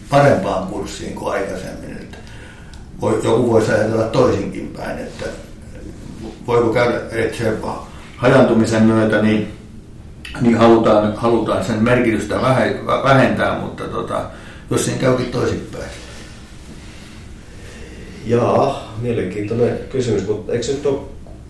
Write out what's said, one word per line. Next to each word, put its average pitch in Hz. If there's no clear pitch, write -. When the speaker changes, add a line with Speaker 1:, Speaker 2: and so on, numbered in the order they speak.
Speaker 1:
parempaan 101
kurssiin -
kuin -
aikaisemmin? -
Että -
voi, 110
joku 120
voisi 107
ajatella 110
toisinkin -
päin, -
että -
voiko 120
käydä, 120
että 113
se 110
hajaantumisen 113
myötä 107
niin, 107
niin 117
halutaan, 113
halutaan 107
sen 107
merkitystä 113
vähe-, 123
vä-, 123
vähentää, 107
mutta 98
tota, -
jos 120
siinä 123
käykin 127
toisinpäin? -
Speaker 2:
Jaa, -
mielenkiintoinen 104
kysymys, 107
mutta 104
eikö 120
nyt 139
ole 139